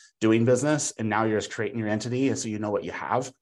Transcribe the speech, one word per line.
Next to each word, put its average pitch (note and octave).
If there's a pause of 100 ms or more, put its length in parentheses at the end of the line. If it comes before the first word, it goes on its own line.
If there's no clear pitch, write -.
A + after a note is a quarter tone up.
(220)
doing A2+
business C#3
and A2
now G#2+
you're G#2+
just -
creating A2
your G#2+
entity, B2
and A2
so -
you G#2+
know G#2+
what G2+
you E2+
have, -